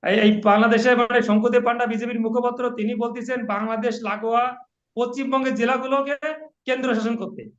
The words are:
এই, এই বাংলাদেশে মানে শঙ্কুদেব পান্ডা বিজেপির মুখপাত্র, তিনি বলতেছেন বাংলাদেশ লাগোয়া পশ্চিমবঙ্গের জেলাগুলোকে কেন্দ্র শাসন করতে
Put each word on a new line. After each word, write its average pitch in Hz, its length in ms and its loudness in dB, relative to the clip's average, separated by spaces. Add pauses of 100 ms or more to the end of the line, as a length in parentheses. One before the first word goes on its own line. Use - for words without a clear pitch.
এই, 202 120 2
এই 214 220 6
বাংলাদেশে 220 540 6
মানে 233 260 2
শঙ্কুদেব 226 440 2
পান্ডা 240 200 0
বিজেপির 226 340 -4
মুখপাত্র, 240 500 -2
তিনি 233 260 -4
বলতেছেন 240 500 -6
বাংলাদেশ 220 580 -4
লাগোয়া 226 520 -2 (400)
পশ্চিমবঙ্গের 262 600 -2
জেলাগুলোকে 262 640 -2 (480)
কেন্দ্র 254 300 -2
শাসন 220 200 -2
করতে - 440 -10